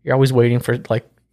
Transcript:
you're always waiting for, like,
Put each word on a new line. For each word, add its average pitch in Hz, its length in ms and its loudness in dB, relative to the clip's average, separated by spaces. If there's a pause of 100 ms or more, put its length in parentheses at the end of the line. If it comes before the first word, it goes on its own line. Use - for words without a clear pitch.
you're 127 80 -2
always 135 180 2
waiting 120 300 2
for, 120 160 -4 (120)
like, 113 160 -4 (280)